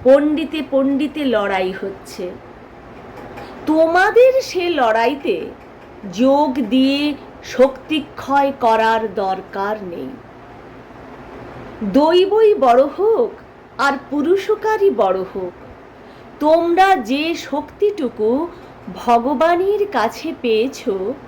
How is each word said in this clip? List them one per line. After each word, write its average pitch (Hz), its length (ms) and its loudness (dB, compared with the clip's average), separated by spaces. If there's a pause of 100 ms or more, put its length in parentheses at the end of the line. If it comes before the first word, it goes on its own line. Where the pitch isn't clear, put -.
পণ্ডিতে 294 580 4 (100)
পণ্ডিতে 277 540 0
লড়াই 196 460 0
হচ্ছে। 190 600 -10 (1300)
তোমাদের 392 760 4
সে 349 280 -4
লড়াইতে 240 720 0 (720)
যোগ 269 400 2
দিয়ে 269 600 0 (300)
শক্তিক্ষয় 277 1160 0
করার 220 540 0
দরকার 196 680 -6
নেই। 170 260 -12 (1800)
দৈবই 359 680 4
বড় 254 300 4
হোক 311 480 0 (460)
আর 277 160 0 (160)
পুরুষকারই 392 800 0
বড় 196 300 0
হোক, 185 320 -8 (880)
তোমরা 339 560 4
যে 285 400 -2
শক্তিটুকু 294 1120 -2 (460)
ভগবানের 330 960 0
কাছে 247 540 -4
পেয়েছ 233 480 -2 (380)